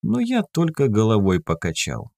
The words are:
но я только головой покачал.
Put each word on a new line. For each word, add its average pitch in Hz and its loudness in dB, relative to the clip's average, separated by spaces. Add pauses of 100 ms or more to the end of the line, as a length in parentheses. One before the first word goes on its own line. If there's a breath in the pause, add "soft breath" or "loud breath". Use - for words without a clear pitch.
но 214 0
я 240 0 (100)
только 160 0
головой 104 2
покачал. 80 -4